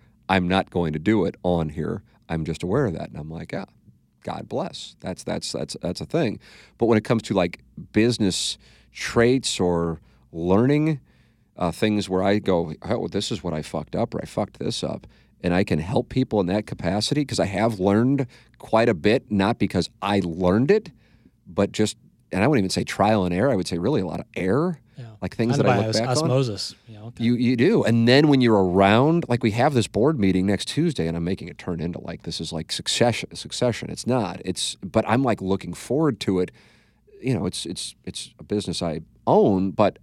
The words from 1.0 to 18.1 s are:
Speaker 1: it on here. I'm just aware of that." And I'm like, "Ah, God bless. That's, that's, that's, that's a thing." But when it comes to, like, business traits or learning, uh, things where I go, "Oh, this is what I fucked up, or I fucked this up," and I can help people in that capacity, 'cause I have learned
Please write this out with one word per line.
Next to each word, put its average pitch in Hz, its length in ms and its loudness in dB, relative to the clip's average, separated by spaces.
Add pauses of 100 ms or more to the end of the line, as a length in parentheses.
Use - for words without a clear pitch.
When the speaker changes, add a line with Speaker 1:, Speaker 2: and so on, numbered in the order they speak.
Speaker 1:
it - 160 -4
on 85 260 0
here. 80 340 -6 (280)
I'm 82 160 -4
just 80 160 -8
aware 113 240 -2
of 85 80 -4
that." 78 160 -10
And - 80 -14
I'm - 120 -12
like, 160 240 -12
"Ah, 196 120 -10 (580)
God - 240 -10
bless. - 520 -10
That's, - 220 -10
that's, - 300 -6
that's, - 300 -8
that's - 180 -6
a - 60 -8
thing." 139 320 -2 (400)
But 120 80 2
when 113 100 6
it 104 80 2
comes 117 200 0
to, 104 100 -4
like, 87 260 0 (320)
business 110 640 2 (340)
traits - 720 0
or 85 400 0 (320)
learning, 127 680 2 (560)
uh, 87 140 -2
things 104 380 0
where 92 140 0
I 101 160 2
go, 85 340 0 (100)
"Oh, 92 260 -4
this 104 220 -4
is 107 140 -6
what 85 80 -6
I 78 100 -4
fucked - 320 -8
up, 107 200 -4
or - 80 -6
I - 40 -10
fucked - 320 -6
this - 240 -6
up," - 240 -8 (360)
and 87 120 0
I 98 100 2
can 82 140 0
help 90 300 -2
people 110 320 0
in 90 60 0
that 104 200 -2
capacity, 104 580 -2
'cause - 160 -4
I 90 60 0
have 104 340 -2
learned 123 460 2 (320)